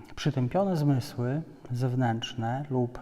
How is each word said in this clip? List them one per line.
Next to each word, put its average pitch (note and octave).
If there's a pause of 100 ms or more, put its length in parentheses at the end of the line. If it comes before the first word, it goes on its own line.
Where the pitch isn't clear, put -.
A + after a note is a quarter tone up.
(160)
przytępione E3+
zmysły C#3 (300)
zewnętrzne B2
lub B2